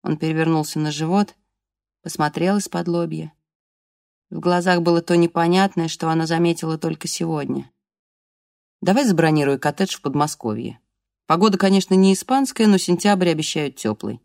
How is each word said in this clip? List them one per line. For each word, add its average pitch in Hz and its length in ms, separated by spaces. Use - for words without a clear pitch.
Он 156 140
перевернулся 160 600
на 151 120
живот, 165 440
посмотрел 160 540
из-под 170 300
лобья. 160 460
В 160 100
глазах 175 420
было 170 200
то 170 140
непонятное, 170 720
что 165 220
она 160 180
заметила 165 500
только 160 300
сегодня. 139 640
«Давай 247 240
забронируй 151 520
коттедж 147 380
в - 60
Подмосковье. 127 800
Погода, 190 320
конечно, 190 360
не 190 200
испанская, 254 540
но 196 100
сентябрь 180 520
обещают 156 460
теплый. 107 500